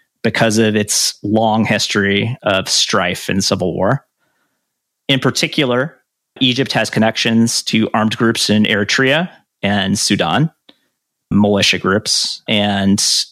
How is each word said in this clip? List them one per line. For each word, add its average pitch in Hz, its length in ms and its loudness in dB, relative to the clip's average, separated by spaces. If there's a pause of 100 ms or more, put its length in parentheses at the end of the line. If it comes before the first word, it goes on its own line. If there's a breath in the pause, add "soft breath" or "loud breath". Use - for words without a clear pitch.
(220 loud breath)
because 110 360 0
of 107 180 2
its - 460 -2
long 110 420 2
history 101 800 -2
of 95 260 -2
strife - 600 -2
and 98 140 -2
civil 92 320 -2
war. 101 320 0 (1040)
In 135 100 2
particular, 131 800 -2 (420)
Egypt 127 320 0
has 113 180 0
connections 113 760 0
to 110 280 0
armed 110 240 0
groups 117 320 0
in 104 160 4
Eritrea 131 640 0 (340)
and 101 360 0
Sudan, 95 520 0 (800 soft breath)
militia 101 480 2
groups, - 680 -2
and 101 540 2 (300)